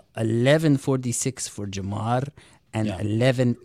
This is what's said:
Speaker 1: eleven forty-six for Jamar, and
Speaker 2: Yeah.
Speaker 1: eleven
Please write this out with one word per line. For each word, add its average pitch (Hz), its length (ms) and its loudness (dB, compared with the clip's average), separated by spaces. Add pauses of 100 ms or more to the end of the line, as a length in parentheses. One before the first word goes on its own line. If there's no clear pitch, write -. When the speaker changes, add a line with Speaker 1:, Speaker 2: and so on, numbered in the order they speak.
(180)
Speaker 1:
eleven 131 600 4
forty-six 131 680 -4
for - 200 -10
Jamar, 104 600 -4 (460)
and 110 140 0
Speaker 2:
Yeah. 92 140 -4
Speaker 1:
eleven 120 640 2